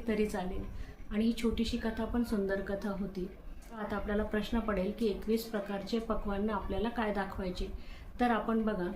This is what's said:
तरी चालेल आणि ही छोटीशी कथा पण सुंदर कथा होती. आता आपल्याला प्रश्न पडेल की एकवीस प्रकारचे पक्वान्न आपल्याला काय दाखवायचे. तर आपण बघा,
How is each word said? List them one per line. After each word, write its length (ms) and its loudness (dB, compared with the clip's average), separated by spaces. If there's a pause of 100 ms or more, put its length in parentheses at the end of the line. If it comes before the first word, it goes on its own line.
तरी 180 4
चालेल 380 0 (480)
आणि 140 4
ही 80 6 (100)
छोटीशी 340 2
कथा 280 0
पण 180 2
सुंदर 380 2
कथा 280 -2 (100)
होती. 280 -2 (460)
आता 220 -4
आपल्याला 280 2
प्रश्न 360 0
पडेल 400 0
की 60 2
एकवीस 380 2
प्रकारचे 560 -2
पक्वान्न 500 0
आपल्याला 400 0
काय 240 0
दाखवायचे. 540 -2 (520)
तर 120 6
आपण 300 2
बघा, 340 2